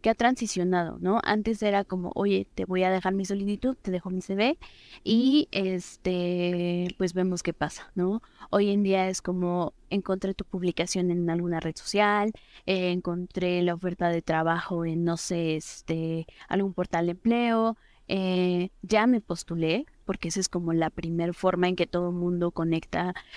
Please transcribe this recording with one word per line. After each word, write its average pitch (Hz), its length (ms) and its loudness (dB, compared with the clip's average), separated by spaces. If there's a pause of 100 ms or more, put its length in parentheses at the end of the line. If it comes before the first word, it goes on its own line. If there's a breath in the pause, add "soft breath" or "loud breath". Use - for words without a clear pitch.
que 220 80 2
ha 226 60 2
transicionado, 180 840 0
¿no? 190 220 2
Antes 214 400 0
era 202 200 2
como, 185 320 -4
"Oye, 196 400 2
te 190 80 -4
voy 185 200 0
a 185 80 4
dejar 190 220 0
mi 190 120 0
solicitud, 202 500 -2
te - 160 -6
dejo 180 180 -4
mi 185 120 -4
C 196 140 -6
V 233 220 2 (460 loud breath)
y, 262 480 4
este, 175 1400 0 (100)
pues, 180 160 0
vemos 180 300 0
qué 165 100 -2
pasa", - 420 -8
¿no? 190 260 0 (300 loud breath)
Hoy 202 180 4
en 202 140 2
día 190 260 2
es 185 120 -4
como, 180 520 -2 (180)
Encontré 190 440 -2
tu 190 100 -8
publicación 180 640 -2
en 175 220 0
alguna 170 280 -2
red 165 160 -6
social, 208 560 2 (360 loud breath)
eh, 180 240 2
encontré 180 720 -2
la 175 100 2
oferta 175 360 -2
de 170 120 0
trabajo 165 640 0
en, 165 180 0
no 170 140 0
sé, 165 380 -2
este, 160 720 -6 (200 loud breath)
algún 196 220 0
un 185 40 -8
portal 170 340 -2
de 170 40 0
empleo, 226 680 2 (300 soft breath)
eh, 180 640 2 (120)
ya 214 260 2
me 247 140 4
postulé, 170 640 -2 (200)
porque 190 240 -4
esa 196 100 -2
es 185 100 -2
como 170 240 -2
la 160 160 2
primer 170 460 -4
forma 180 320 2
en 180 80 2
que 175 100 2
todo 175 260 -2
mundo 175 400 0
conecta 165 640 -2 (240 loud breath)